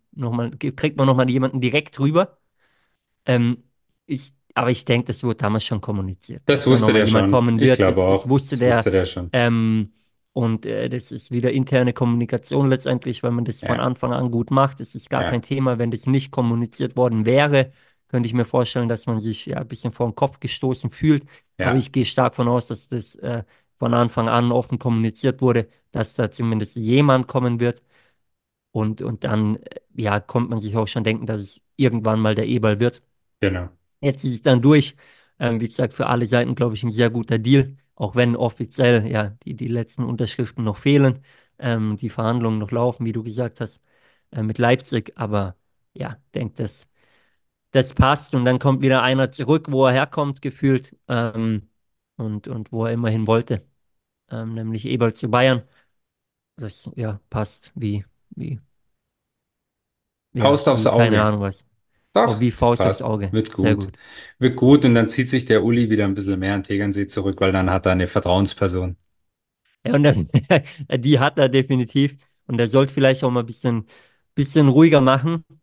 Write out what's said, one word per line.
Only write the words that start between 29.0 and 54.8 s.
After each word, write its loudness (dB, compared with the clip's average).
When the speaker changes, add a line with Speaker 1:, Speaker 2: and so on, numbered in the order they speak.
Speaker 1:
und -8
dann, -2
äh, -20
ja, 0
kommt -2
man -4
sich -8
auch 0
schon -4
denken, -2
dass -6
es -18
irgendwann 0
mal 2
der -2
Eberl 0
wird. -2
Speaker 2:
Genau. -2
Speaker 1:
Jetzt -2
ist -2
es -8
dann 4
durch. 4
Ähm, -2
wie -4
gesagt, -4
für -4
alle 0
Seiten, 0
glaub 0
ich, -8
ein -2
sehr 2
guter -2
Deal, 2
auch -6
wenn 2
offiziell, 0
ja, -2
die, -10
die -10
letzten -6
Unterschriften -6
noch -4
fehlen, 2
ähm, -2
die -8
Verhandlungen -2
noch -8
laufen, -2
wie -4
du -8
gesagt -8
hast, -12
äh, -8
mit -4
Leipzig. 0
Aber -4
ja, -12
denk, -8
das, -12
das 2
passt. 0
Und 0
dann 2
kommt 0
wieder 2
einer 0
zurück, -2
wo 2
er 4
herkommt, -2
gefühlt, -2
ähm, -4
und, -8
und -10
wo -4
er -4
immerhin -2
wollte. 0
Ähm, -10
nämlich -8